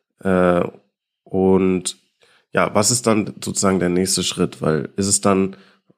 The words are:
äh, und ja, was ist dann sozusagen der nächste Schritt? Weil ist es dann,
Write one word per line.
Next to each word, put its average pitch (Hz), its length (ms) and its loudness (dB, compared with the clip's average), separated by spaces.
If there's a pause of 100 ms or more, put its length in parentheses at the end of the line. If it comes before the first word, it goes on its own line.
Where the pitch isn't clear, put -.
(200)
äh, 90 440 2 (600)
und 95 760 0 (540)
ja, 90 220 0
was 104 180 2
ist 120 160 -2
dann 107 260 0 (100)
sozusagen 95 360 0
der 87 100 0
nächste 90 340 0
Schritt? - 380 -4
Weil 78 340 -2
ist 98 120 -2
es 101 140 -2
dann, 95 340 0 (420)